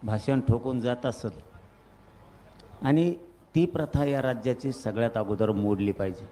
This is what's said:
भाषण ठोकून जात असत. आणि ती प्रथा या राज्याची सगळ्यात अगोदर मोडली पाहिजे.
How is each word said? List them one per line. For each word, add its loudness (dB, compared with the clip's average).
भाषण 0
ठोकून 0
जात -2
असत. -6
आणि 4
ती 6
प्रथा 0
या 0
राज्याची -2
सगळ्यात -2
अगोदर 2
मोडली 2
पाहिजे. -6